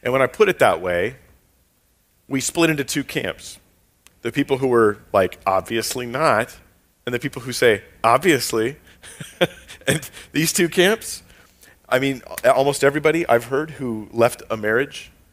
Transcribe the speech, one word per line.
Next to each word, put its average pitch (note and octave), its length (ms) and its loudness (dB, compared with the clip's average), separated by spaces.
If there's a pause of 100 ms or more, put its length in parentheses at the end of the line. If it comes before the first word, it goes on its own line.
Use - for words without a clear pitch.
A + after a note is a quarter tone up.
And B2 100 -4
when C3 100 2
I B2+ 40 4
put G3+ 220 2
it F3+ 120 -2
that F#2+ 200 4
way, F#2 360 -2 (1120)
we C3+ 120 -4
split E3 300 2
into C#3+ 140 -2
two C#3 200 -6
camps. - 540 -8 (640)
The A#2 80 -6
people C3+ 280 -2
who C3+ 100 -2
were A2 300 4 (140)
like, F#2+ 340 2
"Obviously G#2+ 600 -4
not," B2 500 0 (480)
and B2 100 -6
the B2 40 -4
people C3 240 -8
who B2 100 -10
say, A2 300 2 (220)
"Obviously." B2+ 720 2 (640)
<laughs> F3+ 80 0 (380)
And C#3+ 220 -4 (240)
these D#3 200 -2
two F3 160 0
camps, F#3+ 540 0 (680)
I C3 100 2
mean, C3+ 240 -2 (220)
a-, B2+ 80 6
almost C3+ 320 2
everybody D3+ 420 2
I've A#2+ 180 2
heard C#3+ 280 -4
who A2+ 400 -8
left A#2 380 0
a A2+ 60 -4
marriage A2 540 -4 (220)